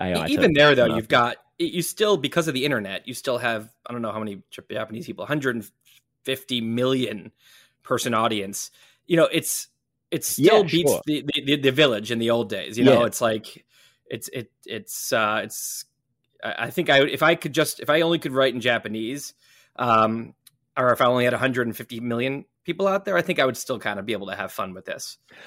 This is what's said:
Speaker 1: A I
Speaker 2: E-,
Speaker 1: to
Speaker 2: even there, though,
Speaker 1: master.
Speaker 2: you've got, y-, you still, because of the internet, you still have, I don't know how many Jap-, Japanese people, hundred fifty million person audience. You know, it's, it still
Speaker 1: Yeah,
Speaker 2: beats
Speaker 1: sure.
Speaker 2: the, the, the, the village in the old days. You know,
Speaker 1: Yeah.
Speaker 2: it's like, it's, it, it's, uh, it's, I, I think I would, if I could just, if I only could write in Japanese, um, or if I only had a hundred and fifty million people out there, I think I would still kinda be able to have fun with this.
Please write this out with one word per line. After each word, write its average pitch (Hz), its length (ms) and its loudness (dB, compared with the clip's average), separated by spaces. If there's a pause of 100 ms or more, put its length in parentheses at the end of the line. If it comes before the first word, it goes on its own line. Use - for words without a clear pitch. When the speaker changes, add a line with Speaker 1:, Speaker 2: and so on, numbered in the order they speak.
Speaker 1:
A 92 120 -2
I 82 120 0
Speaker 2:
E-, - 20 -4
Speaker 1:
to 92 60 -2
Speaker 2:
even 180 200 2
there, 147 220 8
though, 117 120 6
Speaker 1:
master. 113 100 0
Speaker 2:
you've 110 100 -6
got, 123 300 2 (220)
y-, 170 80 -2
you 160 160 -4
still, 208 340 0
because 151 320 -2
of 143 60 -6
the 131 100 -2
internet, 104 420 -4
you 123 60 -10
still 123 240 -4
have, 113 340 -4 (140)
I 120 80 -12
don't 120 80 -6
know 110 100 -4
how 107 80 -6
many 104 180 -8 (140)
Jap-, - 180 -20
Japanese 110 360 -8
people, 95 200 -10
hundred 131 380 -2 (640)
fifty 131 340 -4
million 117 720 -2 (520)
person 123 300 -2
audience. 110 560 -2 (360)
You 175 100 0
know, 165 160 6
it's, - 380 -4 (420)
it 160 140 -6
still 190 320 6
Speaker 1:
Yeah, 185 120 4
Speaker 2:
beats 160 220 4
Speaker 1:
sure. 90 140 2
Speaker 2:
the, 147 200 -2
the, 147 200 -4
the, 139 100 2
the 135 160 2
village 120 400 2
in 117 80 -2
the 113 120 2
old 117 180 2
days. 95 280 -8
You 123 60 2
know, 131 160 8
Speaker 1:
Yeah. 120 60 4
Speaker 2:
it's 107 160 -4
like, 110 440 -2 (420)
it's, - 260 -10
it, 123 180 -10 (140)
it's, - 480 -8
uh, 110 320 2
it's, - 400 -12 (580)
I, - 220 -4
I 120 40 -6
think 151 200 -4
I 139 100 6
would, 147 120 4
if 139 120 -2
I 165 120 4
could 147 180 -10
just, 151 260 -2
if - 100 -8
I 156 120 4
only 165 180 0
could 139 140 -6
write 131 200 2
in 123 60 -6
Japanese, 113 760 -4 (440)
um, 113 560 2 (420)
or 127 160 2
if 110 80 2
I 131 60 6
only 123 180 4
had 120 100 2
a 117 40 -2
hundred 123 300 0
and 110 100 -6
fifty 117 240 -12
million 123 420 -4 (220)
people 180 240 -2
out 196 160 -2
there, 196 100 -2
I 175 60 2
think 170 180 -2
I 139 60 4
would 123 100 0
still 120 240 -6
kinda 101 240 -6
be 110 80 -6
able 98 160 -4
to 95 80 -8
have 95 160 -8
fun 95 220 -8
with 95 100 -16
this. - 340 -12 (300)